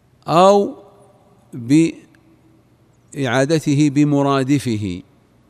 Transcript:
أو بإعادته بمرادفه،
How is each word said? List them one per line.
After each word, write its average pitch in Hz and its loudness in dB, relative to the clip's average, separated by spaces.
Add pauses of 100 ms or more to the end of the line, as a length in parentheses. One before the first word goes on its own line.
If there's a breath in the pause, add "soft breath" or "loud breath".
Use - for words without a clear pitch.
(280)
أو 196 2 (2500)
بإعادته 143 0
بمرادفه، 135 -2 (480)